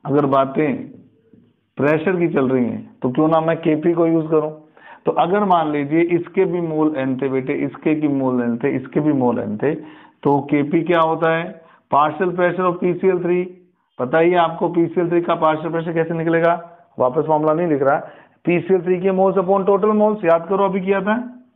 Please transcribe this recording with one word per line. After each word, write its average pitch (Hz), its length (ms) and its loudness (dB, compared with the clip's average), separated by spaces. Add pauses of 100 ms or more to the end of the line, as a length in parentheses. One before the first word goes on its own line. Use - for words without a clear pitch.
अगर 147 200 2
बातें 135 500 0 (1000)
प्रेशर 156 420 0
की 170 80 0
चल 139 220 0
रही 127 160 0
हैं 107 360 -8
तो 131 80 -2
क्यों 151 180 0
ना 160 140 2
मैं 165 160 0
केपी 165 360 0
को 165 140 2
यूज 165 240 0
करूं। 156 200 0 (540)
तो 147 60 0
अगर 170 320 0
मान 170 280 2
लीजिए 147 300 0
इसके 175 440 0
भी 175 160 -2
मोल 156 360 0
एन 131 200 -2
थे 135 120 -2
बेटे, 131 240 -4
इसके 143 420 -2
की 151 120 -2
मोल 131 340 0
एन 117 160 -2
थे, 139 120 -2
इसके 131 300 -4
भी 151 140 0
मोल 123 260 0
एन 107 180 -6
थे, 143 180 -2 (480)
तो 143 160 4
केपी 147 420 0
क्या 170 180 0
होता 160 380 0
है, - 240 -8 (320)
partial 151 360 2
pressure 175 360 0
of 175 160 0
पीसीएल 180 420 0
थ्री। 180 200 0 (560)
पता 135 200 0
ही 170 120 6
है 185 60 2
आपको 165 320 0
पीसीएल 170 400 0
थ्री 170 120 0
का 170 140 -2
partial 156 360 0
pressure 165 220 -4
कैसे 165 200 -2
निकलेगा, 165 640 0 (220)
वापस 127 260 2
फॉर्मूला 156 280 2
नहीं 175 140 0
लिख 143 140 0
रहा, 139 140 2 (500)
पीसीएल 175 360 2
थ्री 175 180 0
के 190 100 0
moles 190 280 2
upon 190 280 0
total 196 280 2
moles, 208 320 2
याद 165 240 2
करो 196 160 0
अभी 190 160 -2
किया 196 200 0
था? 214 420 -6 (120)